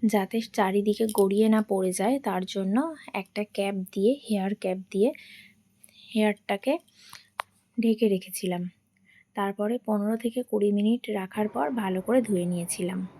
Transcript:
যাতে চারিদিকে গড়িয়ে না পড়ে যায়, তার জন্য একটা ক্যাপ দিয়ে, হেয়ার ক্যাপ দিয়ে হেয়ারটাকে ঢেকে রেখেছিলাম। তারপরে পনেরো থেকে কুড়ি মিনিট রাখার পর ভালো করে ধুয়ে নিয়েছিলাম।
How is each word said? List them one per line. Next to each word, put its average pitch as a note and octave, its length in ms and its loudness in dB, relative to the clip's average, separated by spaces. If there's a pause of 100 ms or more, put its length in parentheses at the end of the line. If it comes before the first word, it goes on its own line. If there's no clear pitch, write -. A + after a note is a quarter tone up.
যাতে G3+ 320 2 (200)
চারিদিকে G#3 480 2 (120)
গড়িয়ে G3+ 320 4
না A3 100 6 (100)
পড়ে F#3 220 0
যায়, G3+ 280 0
তার F#3+ 260 -2
জন্য F#3+ 320 -2 (360)
একটা G3 280 -8 (140)
ক্যাপ G3+ 200 -2 (180)
দিয়ে, G3+ 180 4 (140)
হেয়ার G3 300 0
ক্যাপ F#3 240 -4 (120)
দিয়ে G3+ 180 4 (1000)
হেয়ারটাকে G#3+ 640 0 (1040)
ঢেকে A3+ 300 2
রেখেছিলাম। F#3 560 -2 (720)
তারপরে G#3 400 -2 (100)
পনেরো G#3+ 320 0
থেকে A#3 260 -4
কুড়ি G#3 280 0
মিনিট G#3+ 300 2 (180)
রাখার F#3+ 300 -4
পর - 160 -2 (100)
ভালো F#3+ 260 -2
করে A#3 200 4
ধুয়ে G3+ 240 0
নিয়েছিলাম। F3 540 -4 (200)